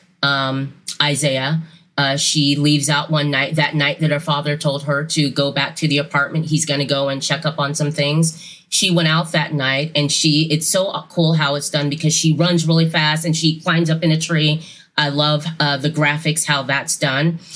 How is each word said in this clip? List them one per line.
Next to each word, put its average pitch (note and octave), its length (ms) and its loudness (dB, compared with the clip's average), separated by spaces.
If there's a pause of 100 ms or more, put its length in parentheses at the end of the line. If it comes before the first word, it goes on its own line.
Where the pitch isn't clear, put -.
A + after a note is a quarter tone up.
(240)
um, C3+ 500 -2 (280)
Isaiah. D3 600 0 (360)
Uh, C#3 180 0
she D3 400 2
leaves D3 340 2
out D3+ 220 0
one D3 180 2
night, C#3 260 -2
that D#3 200 0
night D3 240 0
that D3+ 120 2
her D3 80 0
father D3 360 -2
told D3+ 280 -2
her D3 200 -2
to D3+ 260 0
go C#3 220 0
back C#3 240 -4
to D#3 120 -2
the C#3+ 100 2
apartment. D3 480 -2
He's D3+ 200 2
gonna C#3+ 200 0
go C#3 240 0
and C3+ 120 -4
check C#3 240 -4
up D3+ 140 -2
on C#3+ 160 -2
some D3 160 -2
things. D#3 500 0 (280)
She F#3+ 200 0
went E3 200 4
out D#3+ 240 0
that D#3 200 -2
night, C#3 420 0
and D3 140 2
she, D#3 400 2
it's D3+ 160 0
so F#3+ 240 0 (200)
cool E3 240 2
how D3 220 2
it's C#3+ 140 -4
done D3 200 0
because D#3 240 0
she D#3+ 200 2
runs E3+ 320 2
really E3 240 4
fast D#3 360 0
and D#3+ 100 0
she D#3+ 240 0
climbs E3 300 2
up D#3+ 120 0
in D#3+ 100 2
a D#3+ 80 2
tree. D#3 420 0 (360)
I D3 120 0
love, D3 360 0 (140)
uh, C#3+ 160 0
the C#3 140 -2
graphics, D3+ 560 0
how C#3+ 180 0
that's C#3 340 -2
done. D3+ 420 0 (160)